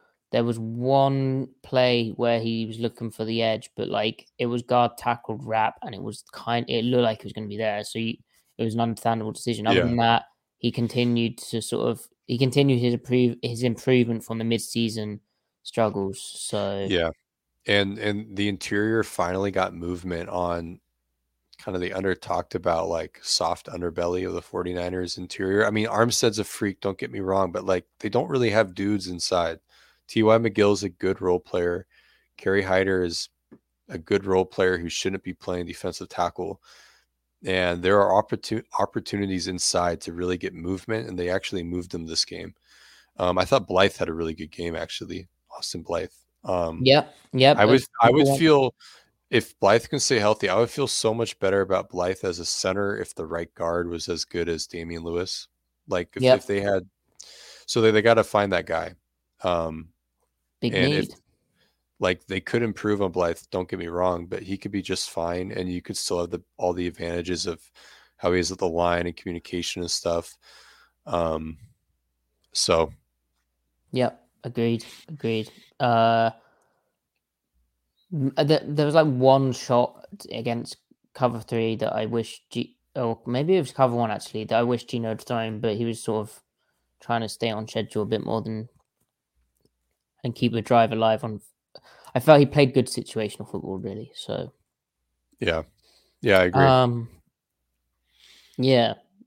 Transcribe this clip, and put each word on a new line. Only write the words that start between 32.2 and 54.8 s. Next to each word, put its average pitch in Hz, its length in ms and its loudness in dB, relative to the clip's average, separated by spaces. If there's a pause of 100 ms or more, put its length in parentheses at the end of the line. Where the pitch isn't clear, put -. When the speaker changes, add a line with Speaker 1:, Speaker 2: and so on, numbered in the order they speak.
Speaker 2:
Kerry 98 240 0
Hyder 95 400 2
is 87 260 -4 (600)
a - 80 -10
good 95 260 0
role 95 220 4
player 92 320 0
who 85 100 -8
shouldn't 95 360 -4
be 90 100 -8
playing 90 320 -6
defensive 90 420 -10
tackle. 87 540 -6 (800)
And 90 380 0
there 98 180 6
are 98 220 4
opportu-, - 420 -6 (140)
opportunities 98 720 -4
inside 87 540 -2
to 85 120 -12
really 90 240 -2
get 90 160 -8
movement, 95 540 -6
and 92 100 -8
they 87 100 -2
actually 95 340 -4
moved 87 280 -6
them 82 160 -8
this 80 180 -4
game. 87 300 -12 (640)
Um, 90 180 2
I 92 80 4
thought 117 220 2
Blythe 95 300 4
had 90 120 -4
a 80 60 -6
really 82 200 -4
good 80 160 -12
game, 85 260 -6
actually. 87 520 -10 (260)
Austin - 280 -10
Blythe. 85 280 -4 (340)
Um, 85 400 -2
Speaker 1:
Yep, 135 300 4 (200)
yep, 131 240 6
Speaker 2:
I 104 80 6
Speaker 1:
that's 110 40 6
Speaker 2:
would, 123 380 4
I - 20 8
would 143 140 6
Speaker 1:
good 139 60 4
one. 139 80 2
Speaker 2:
feel, 143 360 4 (540)
if - 320 0
Blythe 107 280 6
can 139 120 -4
stay 123 180 2
healthy, 104 300 2
I 92 100 2
would 117 120 2
feel 139 180 -2
so - 240 0
much 117 260 -4
better 98 220 2
about 92 300 0
Blythe 90 340 -2
as 87 140 -4
a 85 80 -10
center 101 500 -2
if - 180 -10
the 82 120 -8
right 85 280 -6
guard 87 360 -4
was 85 180 -8
as 85 160 -6
good 85 240 -4
as 82 180 -4
Damian 82 380 -10